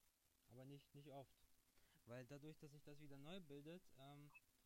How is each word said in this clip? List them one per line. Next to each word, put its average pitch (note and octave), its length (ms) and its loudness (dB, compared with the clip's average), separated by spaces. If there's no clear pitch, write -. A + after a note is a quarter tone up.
Aber B2+ 160 0
nicht, C#3 300 -2
nicht C#3+ 160 -2
oft. C#3 240 0
Weil B2 200 4
dadurch, C#3+ 340 2
dass D3 120 0
sich D3 120 -4
das D3 180 0
wieder C#3 160 2
neu D#3 240 4
bildet, D3+ 420 2
ähm, C#3+ 340 -2